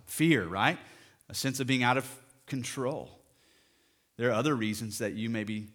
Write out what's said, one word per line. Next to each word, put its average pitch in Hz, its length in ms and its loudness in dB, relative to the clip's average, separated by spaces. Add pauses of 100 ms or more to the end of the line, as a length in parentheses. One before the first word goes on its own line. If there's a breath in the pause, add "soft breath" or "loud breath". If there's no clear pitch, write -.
fear, 151 380 4
right? 101 340 0 (500 loud breath)
A 104 60 -12
sense 135 240 -2
of 127 80 0
being 127 160 4
out 123 140 6
of 131 120 -2 (380)
control. 131 640 -6 (1000 soft breath)
There 120 140 2
are 117 40 4
other 135 220 2
reasons 107 420 -2
that 104 160 -2
you 113 160 -4
may 113 140 -2
be 107 320 -6